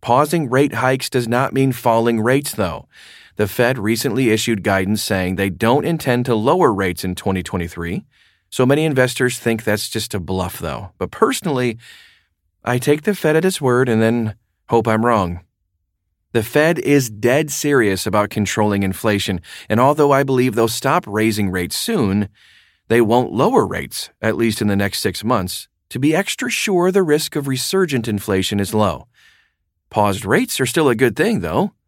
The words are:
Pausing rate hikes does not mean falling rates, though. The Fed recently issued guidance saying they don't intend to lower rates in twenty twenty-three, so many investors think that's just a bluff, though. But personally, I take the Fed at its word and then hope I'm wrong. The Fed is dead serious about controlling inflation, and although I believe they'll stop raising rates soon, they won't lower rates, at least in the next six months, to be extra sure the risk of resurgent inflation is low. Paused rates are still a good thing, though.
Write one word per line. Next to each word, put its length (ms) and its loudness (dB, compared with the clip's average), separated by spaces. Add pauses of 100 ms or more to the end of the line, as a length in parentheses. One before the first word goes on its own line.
Pausing 480 0
rate 240 2
hikes 360 -2
does 180 -2
not 260 0
mean 180 2
falling 480 2
rates, 320 0
though. 360 -6 (500)
The 100 0
Fed 320 0
recently 500 0
issued 320 0
guidance 400 0
saying 340 -2
they 140 0
don't 360 0
intend 400 0
to 100 0
lower 380 2
rates 320 -4
in 100 -4
twenty 260 -2
twenty-three, 640 -6 (440)
so 160 2
many 200 2
investors 520 0
think 260 -2
that's 260 -2
just 240 -6
a 60 -4
bluff, 400 -6
though. 380 -8
But 140 -6
personally, 680 -2 (840)
I 140 0
take 240 2
the 120 0
Fed 220 0
at 80 2
its 160 0
word 300 2
and 120 4
then 340 0 (340)
hope 180 2
I'm 180 2
wrong. 360 0 (880)
The 120 0
Fed 360 2
is 300 2
dead 420 0
serious 560 0
about 220 0
controlling 540 0
inflation, 580 -2 (260)
and 120 0
although 320 4
I 120 4
believe 320 0
they'll 140 2
stop 380 -2
raising 420 0
rates 260 -4
soon, 540 0 (580)
they 140 4
won't 320 2
lower 320 2
rates, 460 -10 (100)
at 160 0
least 240 0
in 60 0
the 80 2
next 240 -2
six 240 -4
months, 440 -2 (220)
to 100 -8
be 160 2
extra 340 -4
sure 420 0
the 120 2
risk 320 0
of 120 -4
resurgent 600 -2
inflation 520 -2
is 140 -2
low. 340 0 (840)
Paused 360 0
rates 340 0
are 60 2
still 240 2
a 60 4
good 200 2
thing, 260 0
though. 320 -2 (140)